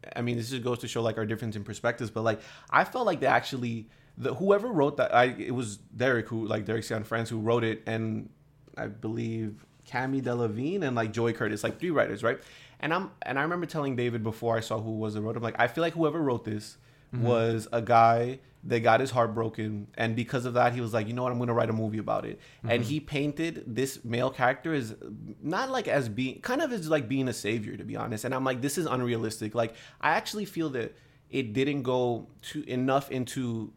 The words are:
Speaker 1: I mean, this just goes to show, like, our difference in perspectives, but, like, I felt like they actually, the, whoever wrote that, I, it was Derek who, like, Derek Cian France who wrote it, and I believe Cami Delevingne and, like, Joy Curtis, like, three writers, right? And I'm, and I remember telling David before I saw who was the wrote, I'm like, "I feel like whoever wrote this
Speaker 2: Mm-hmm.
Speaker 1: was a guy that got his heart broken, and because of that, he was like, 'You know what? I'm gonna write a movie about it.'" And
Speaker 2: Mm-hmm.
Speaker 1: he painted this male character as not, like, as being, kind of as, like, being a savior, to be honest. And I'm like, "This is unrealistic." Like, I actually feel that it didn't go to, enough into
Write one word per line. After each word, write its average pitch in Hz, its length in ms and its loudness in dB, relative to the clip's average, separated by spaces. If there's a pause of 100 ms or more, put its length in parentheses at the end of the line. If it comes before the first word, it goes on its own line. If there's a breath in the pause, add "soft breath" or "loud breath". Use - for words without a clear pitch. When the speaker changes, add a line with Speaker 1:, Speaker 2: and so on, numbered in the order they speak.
(160)
Speaker 1:
I 120 60 -4
mean, 120 140 0
this 117 140 -4
just 123 140 -4
goes 120 160 0
to 120 80 -8
show, 117 140 -2
like, 113 160 0
our 110 80 0
difference 110 300 -4
in 101 80 -6
perspectives, 113 460 -2
but, 110 120 -4
like, 113 180 2 (300 loud breath)
I 151 140 6
felt 247 220 -2
like 165 140 0
they 135 60 2
actually, 117 640 0 (300 soft breath)
the, 120 160 -2
whoever 202 340 4
wrote 151 280 2
that, - 180 2
I, 120 120 10
it 123 280 -4
was 113 220 -4
Derek 123 520 0
who, 113 180 -4
like, 110 180 0
Derek 110 200 -2
Cian 110 200 -4
France 113 240 -2
who 113 100 -4
wrote 117 240 4
it, 110 240 0
and 110 420 -2 (480)
I 110 120 -6
believe 113 760 -6 (240)
Cami 131 340 -2
Delevingne 123 600 0
and, 127 140 0
like, 110 160 0
Joy 117 200 2
Curtis, 107 300 -2
like, 110 160 -2
three 175 120 -2
writers, 113 340 2
right? 123 160 2 (400 loud breath)
And 156 120 -2
I'm, 185 180 -2 (120)
and 135 160 -2
I 143 40 2
remember 175 240 -2
telling 139 300 -2
David 120 260 0
before 113 340 0
I 113 40 0
saw 110 180 -4
who 110 200 -4
was 107 160 -2
the 107 80 -2
wrote, 110 140 -2
I'm 113 60 -4
like, 113 160 -2
"I 120 80 6
feel 156 140 -2
like 165 140 2
whoever 165 260 2
wrote 123 240 2
this 107 320 -6 (380 soft breath)
Speaker 2:
Mm-hmm. 123 100 0
Speaker 1:
was 113 480 4
a 120 80 2
guy 117 600 6 (240 soft breath)
that 120 160 2
got 117 180 8
his 127 140 0
heart 117 200 4
broken, 107 540 -4 (100)
and 117 200 0
because 123 280 -2
of 123 100 -4
that, 123 200 4
he 123 60 -2
was 110 120 -2
like, 110 140 0
'You 113 80 -6
know 127 80 -2
what? 127 80 0
I'm 123 80 -2
gonna 120 160 0
write 117 160 4
a - 20 2
movie 110 260 0
about 104 280 -2
it.'" 104 140 -10 (240 loud breath)
And 120 180 2
Speaker 2:
Mm-hmm. 117 80 -2
Speaker 1:
he 151 100 0
painted 147 640 -4
this 127 400 -4
male 120 240 0
character 135 460 0
as 113 200 -2 (460)
not, 214 300 -2
like, 254 160 -2
as 127 220 2
being, 123 320 -4
kind 262 200 0
of 240 120 0
as, 170 180 -4
like, 139 180 2
being 131 200 2
a 120 40 -2
savior, 107 440 -2
to - 80 -12
be 110 120 -8
honest. 110 280 -4
And 127 100 -2
I'm 131 100 0
like, 127 160 0
"This 135 160 -2
is 160 100 0
unrealistic." 113 680 -2
Like, 117 200 0 (260 loud breath)
I 147 100 2
actually 214 360 -2
feel 160 240 -4
that 113 240 -4 (360 soft breath)
it 120 240 -2
didn't 139 300 2
go 123 420 2 (240)
to, 151 180 -8
enough 131 420 2
into 123 680 -4